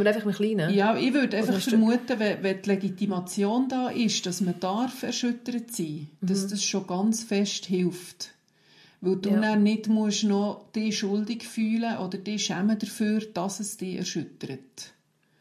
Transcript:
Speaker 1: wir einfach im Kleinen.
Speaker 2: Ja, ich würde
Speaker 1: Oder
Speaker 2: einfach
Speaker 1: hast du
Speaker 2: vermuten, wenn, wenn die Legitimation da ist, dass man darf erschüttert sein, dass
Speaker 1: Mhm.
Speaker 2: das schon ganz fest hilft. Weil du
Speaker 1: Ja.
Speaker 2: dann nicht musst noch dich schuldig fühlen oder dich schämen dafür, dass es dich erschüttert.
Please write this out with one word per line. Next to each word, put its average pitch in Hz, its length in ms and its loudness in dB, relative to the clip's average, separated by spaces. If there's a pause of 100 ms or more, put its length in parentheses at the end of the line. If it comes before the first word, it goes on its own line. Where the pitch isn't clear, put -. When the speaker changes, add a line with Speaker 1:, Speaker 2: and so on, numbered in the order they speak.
Speaker 1:
wir - 20 6
einfach 214 200 2
im 202 60 0
Kleinen. 202 420 0
Speaker 2:
Ja, 208 240 4
ich 254 160 2
würde 269 140 4
Speaker 1:
Oder 202 100 0
Speaker 2:
einfach 220 160 2
Speaker 1:
hast 190 120 0
du 254 40 0
Speaker 2:
vermuten, 226 480 4
wenn, 202 240 0
wenn 190 200 0
die 202 60 -4
Legitimation 202 1000 0
da 254 180 -2
ist, - 380 0
dass 180 160 -4
man 175 180 0
darf 220 420 -2
erschüttert 240 720 -4
sein, 151 340 -6 (120)
dass 190 240 0
Speaker 1:
Mhm. 202 60 -6
Speaker 2:
das 202 120 -4
schon 190 240 -2
ganz 208 380 0
fest 202 420 0
hilft. - 640 -2 (720)
Weil 185 160 0
du 196 140 -2
Speaker 1:
Ja. 208 100 6
Speaker 2:
dann 214 220 4
nicht 214 260 2
musst 214 360 2
noch 202 420 2 (100)
dich 214 220 0
schuldig 214 500 -2
fühlen 226 500 0
oder 185 200 -4
dich 208 260 -4
schämen 208 340 2
dafür, 214 420 0 (120)
dass 196 280 -4
es - 180 -8
dich 185 180 -6
erschüttert. - 960 -8 (480)